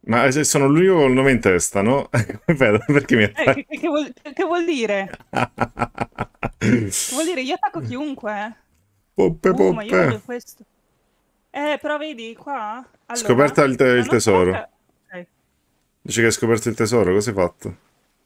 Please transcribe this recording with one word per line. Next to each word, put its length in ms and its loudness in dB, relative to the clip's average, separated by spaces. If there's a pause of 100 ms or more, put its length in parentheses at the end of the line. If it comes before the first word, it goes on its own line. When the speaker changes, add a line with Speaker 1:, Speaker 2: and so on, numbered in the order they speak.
Speaker 1:
Ma 240 2
se 120 0
sono 240 2
l'unico 280 4
col 160 4
nome 200 4
in 80 2
testa, 420 2
no? 260 0
<laughs> 40 -10
Aspetta, 760 2
perché 300 2
mi 80 6
Speaker 2:
Eh, 20 6
Speaker 1:
attacchi? 400 -2
Speaker 2:
che, 120 -12
che 100 -4
vuol, 260 -2 (200)
che 100 -4
vuol 220 -2
dire? 440 -4 (200)
Speaker 1:
<laughs> 1040 -6 (240)
Speaker 2:
Che 540 -2
vuol 120 -2
dire? 160 -4
Io 140 -4
attacco 260 -6
chiunque, 640 -8
eh. 80 -14 (600)
Speaker 1:
Poppe, 360 0
Speaker 2:
Uh, 220 2
ma 120 -4
io 60 -10
Speaker 1:
poppe. 160 2
Speaker 2:
voglio 160 -2
questo. 420 -14 (840)
Eh, 320 -4
però 160 -4
vedi 380 -10
qua? 480 -10 (220)
Allora, 220 -8
Speaker 1:
Scoperta 360 2
il 120 0
te-, 100 0
Speaker 2:
la 60 4
Speaker 1:
il 60 4
Speaker 2:
nostra 180 0
Speaker 1:
tesoro. 360 4
Speaker 2:
barca, 180 -8 (380)
ok. 200 -16 (760)
Speaker 1:
Dice 200 -4
che 60 4
hai 60 4
scoperto 360 0
il 60 -4
tesoro, 380 2
cosa 160 2
hai 60 -8
fatto? 420 -4 (480)